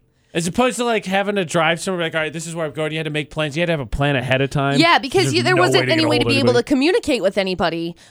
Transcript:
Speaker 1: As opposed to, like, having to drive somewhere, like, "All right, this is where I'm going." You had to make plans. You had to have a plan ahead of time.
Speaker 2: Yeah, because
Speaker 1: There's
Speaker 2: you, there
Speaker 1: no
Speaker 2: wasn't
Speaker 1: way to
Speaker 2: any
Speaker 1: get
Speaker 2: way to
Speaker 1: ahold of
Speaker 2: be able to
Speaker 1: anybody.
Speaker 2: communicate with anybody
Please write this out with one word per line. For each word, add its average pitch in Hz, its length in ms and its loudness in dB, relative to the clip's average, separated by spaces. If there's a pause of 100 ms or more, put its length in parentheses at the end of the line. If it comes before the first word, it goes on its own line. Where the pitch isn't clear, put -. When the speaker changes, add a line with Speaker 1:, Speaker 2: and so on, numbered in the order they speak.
(340)
Speaker 1:
As 165 140 -2
opposed 233 300 0
to, 247 60 -2
like, 226 220 0
having 196 300 0
to 190 100 0
drive 160 340 2
somewhere, 180 240 -4
like, 160 120 -4
"All 160 60 0
right, 156 120 -4
this 165 140 -8
is 165 80 -10
where 165 100 -4
I'm 147 60 -6
going." 151 220 -4
You 156 60 -4
had 156 60 -4
to 156 60 -6
make 151 180 -4
plans. 151 260 -4
You 165 60 0
had 170 60 0
to 170 60 2
have 151 60 -2
a 127 60 -6
plan 143 300 0
ahead 131 260 2
of 135 80 0
time. 139 300 0
Speaker 2:
Yeah, 330 200 6
because 302 260 0
Speaker 1:
There's 269 100 0
Speaker 2:
you, - 80 0
there 370 120 2
Speaker 1:
no 359 60 4
Speaker 2:
wasn't 359 220 2
Speaker 1:
way - 40 0
to - 60 2
Speaker 2:
any 320 100 0
Speaker 1:
get 302 60 0
Speaker 2:
way 302 100 2
to 285 60 0
Speaker 1:
ahold - 20 -2
of 269 80 2
Speaker 2:
be 277 40 2
able 254 140 4
to 233 60 4
Speaker 1:
anybody. 240 80 -2
Speaker 2:
communicate 294 540 0
with 190 160 0
anybody 175 580 -2 (160)